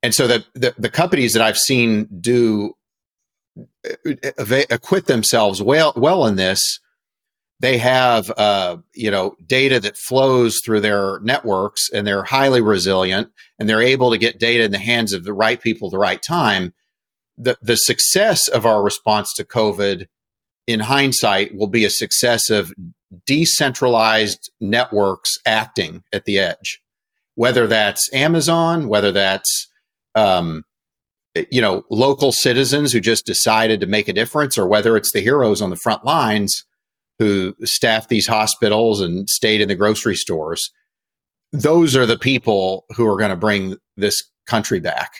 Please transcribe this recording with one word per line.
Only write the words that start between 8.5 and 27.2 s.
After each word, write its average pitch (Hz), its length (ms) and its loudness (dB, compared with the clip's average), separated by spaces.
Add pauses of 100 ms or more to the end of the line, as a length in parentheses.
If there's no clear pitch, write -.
you 107 160 -4
know, 98 240 -2 (100)
data 127 360 2
that 101 160 -6
flows 127 680 2
through 110 160 0
their 101 400 -2
networks, 104 720 -2
and 104 140 -4
they're 98 160 -2
highly 135 380 2
resilient, 95 720 0 (280)
and 107 100 -4
they're 110 140 2
able 127 300 2
to 110 60 0
get 113 200 -2
data 117 240 0
in 110 80 0
the 98 80 -4
hands 113 340 -2
of 87 120 -6
the 104 80 -8
right 110 280 0
people 110 280 -4
at - 40 -8
the 95 60 -4
right 98 240 -2
time. 104 500 -2 (640)
The, 123 240 -2
the 113 160 0
success 190 720 0
of 110 160 0
our 110 180 4
response 104 520 -2
to 104 100 -8
covid 101 640 -2 (640)
in 117 120 -2
hindsight 110 760 0
will 104 100 -2
be 107 180 0
a 98 60 2
success - 580 -2
of 101 240 -2 (540)
decentralized 120 1200 0 (100)
networks 104 840 -2
acting 104 680 -4
at 101 140 -6
the 101 120 0
edge, - 420 -4 (540)